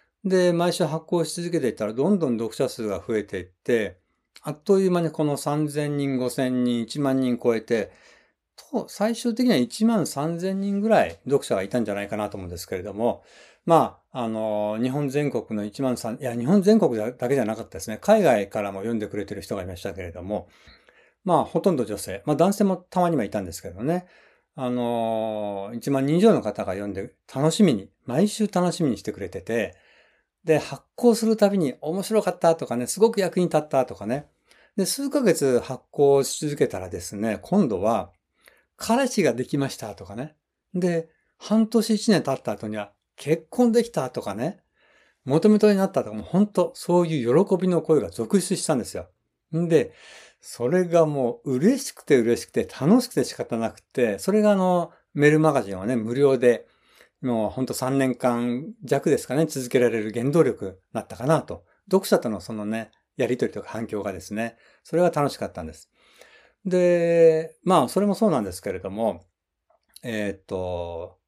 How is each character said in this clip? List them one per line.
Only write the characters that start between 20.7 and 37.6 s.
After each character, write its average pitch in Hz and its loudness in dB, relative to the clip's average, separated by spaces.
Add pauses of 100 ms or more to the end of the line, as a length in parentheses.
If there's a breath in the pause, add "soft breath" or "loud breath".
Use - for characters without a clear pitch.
ま 175 2
あ、 131 4
ほ 165 -2
と 190 2
ん 156 0
ど 120 0
女 104 -6
性。 98 -10
ま 147 2
あ、 - -2
男 175 4
性 208 2
も 190 2
た - -4
ま 175 2
に 165 0
は 113 0
い 98 -6
た 104 -4
ん 92 -6
で 87 -10
す - -14
け 90 -12
ど 92 -14
ね。 175 -2 (500 soft breath)
あ 127 -6
の、 110 -4
一 120 -6
万 135 0
人 156 2
以 - 2
上 214 6
の 123 -2
方 107 -6
が 92 -4
読 101 -8
ん 101 -6
で、 98 -10 (200)
楽 143 2
し 214 2
み 170 6
に、 98 -4 (160)
毎 156 0
週 208 -4
楽 180 0
し 170 -4
み 143 0
に 101 -4
し - -18
て - -8
く - -12
れ 92 -8
て 95 -10
て、 110 -4 (680 soft breath)
で、 156 4
発 - -10 (120)
行 240 4
す 226 -2
る 220 2
た 202 6
び 196 -2
に 147 0
面 175 -4
白 214 0
か 185 -2
っ - -8
た 165 4
と 165 -8
か 120 -4
ね、 123 -4
す - 0
ご 220 8
く 208 -2
役 180 0
に 180 4
立 165 2
っ 151 0
た 131 2
と - -10
か 101 -12
ね。 131 -4 (500 soft breath)
で、 190 0
数 277 -4
ヶ 285 0
月 135 4
発 - -10
行 139 6
し - -8
続 143 -4
け 135 2
た 95 -8
ら 92 -10
で 90 -8
す - -12
ね、 101 -2
今 180 2